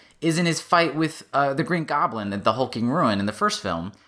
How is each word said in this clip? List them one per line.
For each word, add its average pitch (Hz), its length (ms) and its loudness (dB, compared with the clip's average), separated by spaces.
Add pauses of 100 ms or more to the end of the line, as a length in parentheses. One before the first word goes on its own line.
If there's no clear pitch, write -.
(200)
is 160 180 0
in 180 80 2
his 160 160 0
fight 165 340 2
with, 156 280 -2 (100)
uh, 139 200 2
the 147 100 0
Green 165 200 0
Goblin 120 480 -2
at 101 120 -4
the 110 100 4
Hulking 120 380 -2
Ruin 131 280 2
in 101 60 0
the 104 80 -2
first 208 260 -2
film, 87 320 -4 (160)